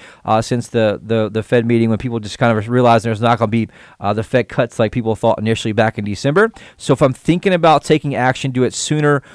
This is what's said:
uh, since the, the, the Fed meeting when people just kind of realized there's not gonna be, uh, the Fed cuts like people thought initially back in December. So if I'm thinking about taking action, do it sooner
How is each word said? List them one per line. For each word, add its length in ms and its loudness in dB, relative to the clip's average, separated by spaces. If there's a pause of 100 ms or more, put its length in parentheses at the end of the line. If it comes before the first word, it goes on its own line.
(240)
uh, 160 2
since 280 -4
the, 340 0
the, 260 -2
the 140 -4
Fed 240 0
meeting 240 2
when 80 0
people 220 -6
just 180 -12
kind 180 2
of 120 -4
realized 360 4
there's 160 -4
not 180 2
gonna 100 0
be, 200 -2 (320)
uh, 140 -2
the 80 -4
Fed 260 -2
cuts 300 -4
like 120 0
people 240 -2
thought 240 0
initially 340 -2
back 260 0
in 80 -6
December. 440 0 (280)
So 160 0
if 80 0
I'm 100 4
thinking 400 -2
about 320 4
taking 300 0
action, 360 0
do 120 0
it 100 0
sooner 500 0 (120)